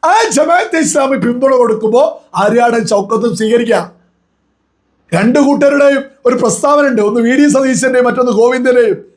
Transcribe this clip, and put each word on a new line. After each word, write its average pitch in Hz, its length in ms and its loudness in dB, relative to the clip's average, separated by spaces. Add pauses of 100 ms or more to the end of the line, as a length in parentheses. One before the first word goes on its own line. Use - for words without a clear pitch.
(120)
ആ - 20 2 (240)
ജമാഅത്തെ 339 480 -2
ഇസ്ലാമി 269 400 -2
പിന്തുണ 247 360 0
കൊടുക്കുമ്പോ 220 420 0 (320)
ആര്യാടൻ 233 560 0
ഷൗക്കത്തും 208 460 -2
സ്വീകരിക്കുക. 220 420 0 (1400)
രണ്ടു 226 240 2
കൂട്ടരുടെയും 277 640 2 (220)
ഒരു 247 160 2
പ്രസ്താവന 285 500 0
ഉണ്ട്. 214 180 -2
ഒന്ന് 233 180 -2
വി 247 120 0
ഡി 294 160 4
സതീശന്റെയും 254 540 0
മറ്റൊന്ന് 247 320 -2
ഗോവിന്ദന്റെയും. 247 560 2 (200)